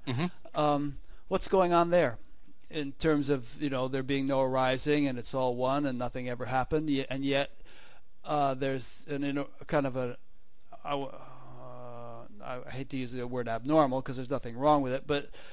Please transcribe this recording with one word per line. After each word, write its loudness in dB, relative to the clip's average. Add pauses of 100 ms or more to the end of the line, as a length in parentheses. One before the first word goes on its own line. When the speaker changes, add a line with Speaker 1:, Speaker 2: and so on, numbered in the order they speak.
Speaker 1:
Mm-hmm. -2
Speaker 2:
Um, 2 (320)
what's 0
going 6
on 6
there 6 (540)
in -4
terms 4
of, 0
you 0
know, 0
there 0
being 0
no 4
arising 4
and -2
it's -6
all 2
one 2
and 0
nothing -4
ever -4
happened, 0
ye-, 2
and -2
yet, 2 (720)
uh, 2
there's -2
an -2
inno-, 0 (200)
kind 4
of -2
a, -2 (680)
I -4
w-, -2
uh, -8
I -10
hate -6
to -4
use -4
the -4
word -2
abnormal 4
'cause -4
there's -6
nothing -2
wrong 6
with 0
it, -2
but, -2 (240)